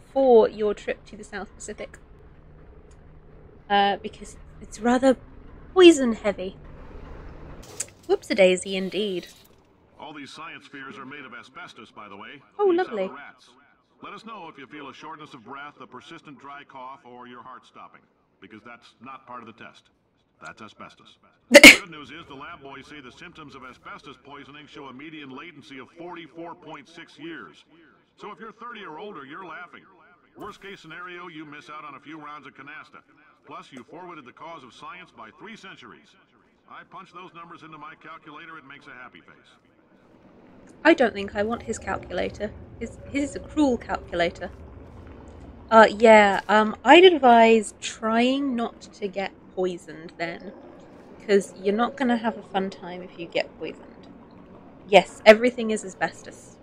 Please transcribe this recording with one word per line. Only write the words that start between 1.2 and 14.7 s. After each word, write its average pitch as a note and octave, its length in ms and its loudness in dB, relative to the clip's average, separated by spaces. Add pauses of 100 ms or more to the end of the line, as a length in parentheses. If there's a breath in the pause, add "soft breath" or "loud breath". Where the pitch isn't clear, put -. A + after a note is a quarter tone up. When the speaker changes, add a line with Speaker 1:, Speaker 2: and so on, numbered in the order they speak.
Speaker 1:
South - 300 -12
Pacific. - 440 -14 (1700)
Uh, G3+ 280 4
because - 400 -12 (240)
it's - 180 -16
rather B3 380 4 (560)
poison D#4 400 10
heavy. G3 440 -4 (1500)
Whoops-a-daisy F#3+ 680 4
indeed. F#3+ 520 -4 (720)
Speaker 2:
All C#3+ 140 -16
these C#3+ 180 -14
science D3+ 360 -14
fears C3+ 320 -14
are C3 80 -14
made C#3+ 180 -14
of A#2+ 80 -18
asbestos, B2 580 -18
by G#2+ 180 -18
the G2 80 -16
way. B2 260 -16 (160)
Speaker 1:
Oh, G3+ 120 4
Speaker 2:
Eats E4+ 100 2
out F4+ 80 -2
Speaker 1:
lovely. G3+ 180 -4
Speaker 2:
the F#3+ 80 -12
rats. - 340 -20 (540)
Let D#3 100 -14
us G3+ 140 -18
know G3 260 -16
if C#3 60 -20
you C3+ 80 -18
feel C#3 240 -16